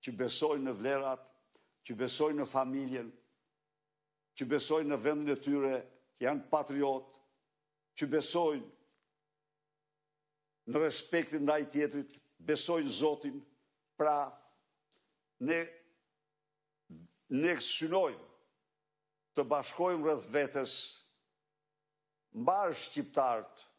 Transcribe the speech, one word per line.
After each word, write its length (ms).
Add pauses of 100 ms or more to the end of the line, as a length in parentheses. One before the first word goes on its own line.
që 160
besojnë 480
në 120
vlerat, 500 (580)
që 120
besojnë 440
në 80
familjen, 600 (1300)
që 120
besojnë 400
në 120
vendin 320
e 60
tyre, 360 (420)
që 80
janë 240
patriot, 680 (800)
që 120
besojnë 580 (2000)
në 100
respektin 600
ndaj 180 (120)
tjetrit, 440 (200)
besojnë 520
Zotin. 500 (580)
Pra, 320 (1080)
ne, 200 (1700)
ne 320
synojmë 680 (1080)
të 120
bashkojmë 580
rreth 260
vetes 400 (1600)
mbar 400
shqiptarët 920 (120)